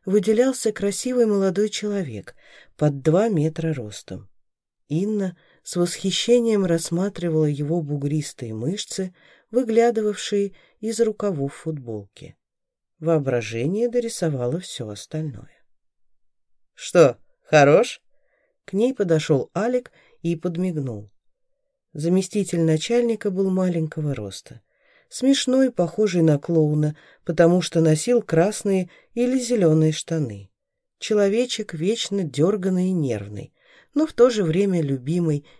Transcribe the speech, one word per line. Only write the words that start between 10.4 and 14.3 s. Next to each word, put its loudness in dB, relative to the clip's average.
из -4
рукавов -2
футболки. -10
Воображение -2
дорисовало -2